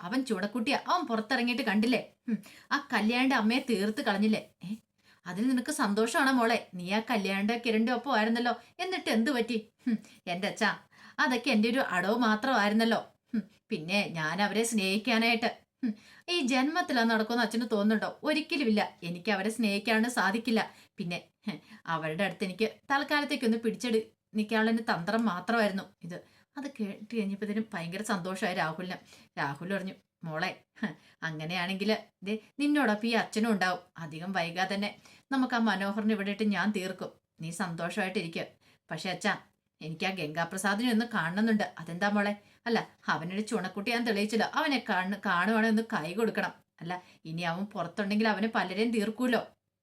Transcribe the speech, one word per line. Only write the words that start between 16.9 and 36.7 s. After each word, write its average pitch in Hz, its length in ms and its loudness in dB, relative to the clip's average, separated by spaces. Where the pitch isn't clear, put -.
നടക്കുമെന്ന് 226 400 2
അച്ഛന് 233 220 -2
തോന്നുന്നുണ്ടോ? 208 440 2
ഒരിക്കലുമില്ല. 294 580 2
എനിക്ക് 175 280 -4
അവരെ 196 180 0
സ്നേഹിക്കാണ്ട് 220 600 2
സാധിക്കില്ല. 220 520 2
പിന്നെ, 170 220 -6
ഹ്, 175 140 -8
അവരുടെ 165 380 -2
അടുത്ത് 185 200 -4
എനിക്ക് 202 240 -2
തൽക്കാലത്തേക്കൊന്ന് 285 720 0
പിടിച്ചെടു-, 220 480 0
നിൽക്കാനുള്ള 220 340 2
എൻ്റെ 226 140 0
തന്ത്രം 208 420 0
മാത്രമായിരുന്നു 196 580 0
ഇത്. 170 120 -10
അത് 277 160 -8
കേട്ട് 208 400 -8
കഴിഞ്ഞപ്പോഴത്തേനും 208 560 -4
ഭയങ്കര 175 340 -6
സന്തോഷമായി 190 540 -2
രാഹുലിന്. 175 420 -4
രാഹുൽ 165 360 -4
പറഞ്ഞു, 185 240 -6
"മോളെ, 165 280 -4
ഹ്, 185 140 -4
അങ്ങനെയാണെങ്കിൽ 180 640 -2
ദേ 202 100 -4
നിന്നോടൊപ്പം 269 500 2
ഈ 233 40 0
അച്ഛനും 220 400 0
ഉണ്ടാവും. 180 300 0
അധികം 165 340 -10
വൈകാതെ 185 440 -2
തന്നെ 202 140 -2
നമുക്ക് 254 240 2
ആ 233 40 2
മനോഹറിനെ 208 540 2
ഇവിടെ 196 180 -2
ഇട്ട് 214 120 -2
ഞാൻ 202 280 2